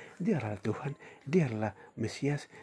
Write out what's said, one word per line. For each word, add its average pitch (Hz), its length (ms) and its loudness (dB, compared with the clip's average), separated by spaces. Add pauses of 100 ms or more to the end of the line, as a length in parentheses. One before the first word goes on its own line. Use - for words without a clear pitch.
(200)
dia 185 160 4
adalah 107 240 -2
Tuhan, 127 320 -2 (320)
dia 151 240 4
adalah 107 240 0 (240)
Mesias, 139 520 -2 (140)